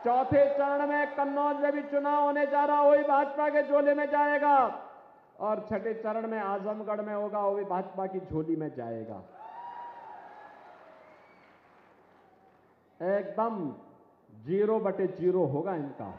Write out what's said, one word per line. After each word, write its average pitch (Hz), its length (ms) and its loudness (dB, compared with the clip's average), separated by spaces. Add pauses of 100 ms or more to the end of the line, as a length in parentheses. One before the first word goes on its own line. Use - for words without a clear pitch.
चौथे 254 460 4
चरण 285 380 0
में 285 280 -2
कन्नौज 285 400 0
में 285 160 0
भी 285 120 -2
चुनाव 285 400 0
होने 285 240 0
जा 285 180 6
रहा, 294 160 4
वही 294 240 8
भाजपा 294 440 2
के 294 140 2
झोली 285 300 4
में 294 180 0
जाएगा। 294 720 4 (560)
और 214 300 -4
छठे 220 240 -4
चरण 220 340 -6
में 220 120 -4
आजमगढ़ 208 640 -4
में 214 120 -6
होगा, 208 260 -4
वो 202 160 0
भी 202 100 -4
भाजपा 185 420 -4
की 185 140 -6
झोली 160 340 -4
में 156 200 -6
जाएगा। 113 480 -10 (3750)
एकदम 196 760 -4 (720)
ज़ीरो 208 340 0
बटे 190 300 -2
ज़ीरो 180 380 0
होगा 160 280 -4
इनका। 131 440 -10